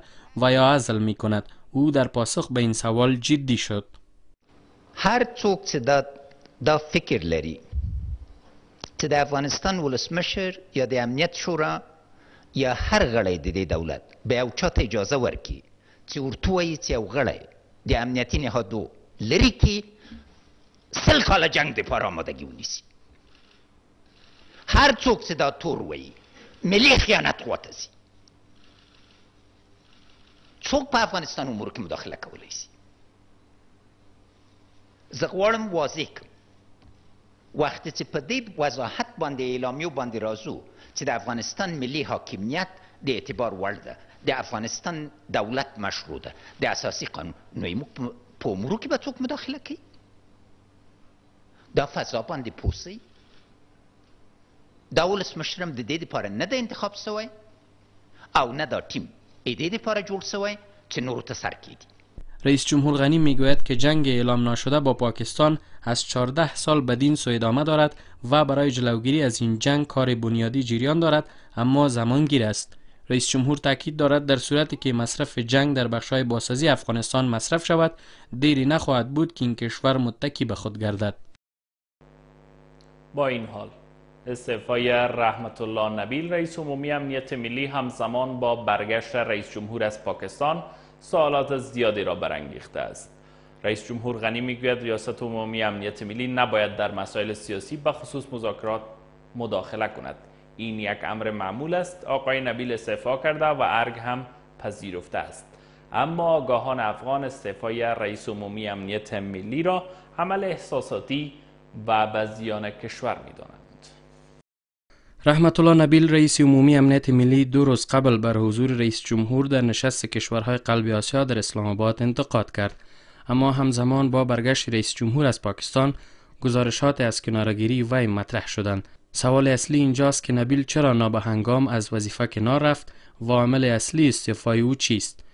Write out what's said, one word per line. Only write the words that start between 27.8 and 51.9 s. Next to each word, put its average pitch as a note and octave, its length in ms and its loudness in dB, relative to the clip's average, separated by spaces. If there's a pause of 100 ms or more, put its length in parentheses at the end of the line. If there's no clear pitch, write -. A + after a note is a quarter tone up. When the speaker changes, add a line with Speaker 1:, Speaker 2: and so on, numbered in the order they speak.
Speaker 2:
څوک C#4 300 -2
په B3 60 2
افغانستان E3+ 500 -2
امورو G#2+ 240 -6
کې - 80 -12
مداخله D#2+ 360 -8
کولی - 340 -18
شي؟ - 180 -12 (2500)
زه D#3 160 -6
غواړم G#3 460 0
واضح D3+ 420 -4
کړم، - 140 -20 (1300)
وخت C#3+ 320 -4
چې D#3+ 160 -8
په D#3 160 -8
دې F#3+ 200 -6 (180)
وضاحت C3+ 520 -4 (120)
باندې C#3+ 200 -6
اعلامیو B2+ 480 -4
باندې B2 380 -8
راځو A2 300 -8 (380)
چې - 100 -10
د C3 40 -4
افغانستان A#2+ 600 -6 (100)
ملي C3+ 240 -6
حاکمیت A#2 640 -6 (360)
د C3 40 -4
اعتبار G#2+ 440 -4
وړ G2 220 -6 (100)
ده، - 120 -16 (300)
د - 40 -2
افغانستان C3 800 -6 (180)
دولت B2 480 -4
مشروع G2 420 -8
ده، - 140 -16 (280)
د B2 40 -2
اساسي G#2+ 400 -4
قانون، - 280 -12 (220)
نو G2 120 -6
موږ A#2 280 -6
په، C3+ 80 -8 (360)
په - 100 -6
امورو A2 280 -4
کې A3+ 100 -10
به C4+ 100 -2
څوک - 240 -10
مداخله C4+ 460 -8
کوي؟ D4 100 -12 (2000)
دا C#3+ 100 2
فضا B2 360 -6